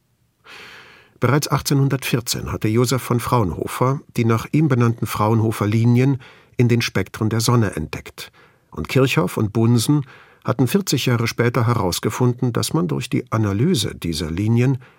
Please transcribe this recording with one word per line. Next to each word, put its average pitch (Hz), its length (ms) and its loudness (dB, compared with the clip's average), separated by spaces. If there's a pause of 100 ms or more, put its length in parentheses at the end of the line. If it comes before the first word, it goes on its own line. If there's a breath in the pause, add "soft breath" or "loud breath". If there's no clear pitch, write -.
(1200 loud breath)
Bereits 131 320 2
achtzehnhundertvierzehn 131 1000 -2
hatte - 160 -4
Joseph 120 360 2
von 120 160 0
Fraunhofer 123 840 0 (160)
die 117 80 0
nach 113 280 2
ihm 151 160 4
benannten 117 360 2
Fraunhofer-Linien 113 1120 2 (380 loud breath)
in 120 100 4
den 117 140 2
Spektren - 480 -4
der 110 120 -2
Sonne 117 340 2
entdeckt. - 560 -10 (400 soft breath)
Und - 180 -10
Kirchhoff 135 480 0
und 107 160 -2
Bunsen 120 500 2 (400 loud breath)
hatten 120 240 0
vierzig 190 380 0
Jahre 117 220 0
später 117 400 0
herausgefunden, 120 840 0
dass 113 220 -4
man 170 140 0
durch 139 240 -6
die - 200 -4
Analyse 110 640 -2
dieser 80 380 -6
Linien 120 480 0 (200 soft breath)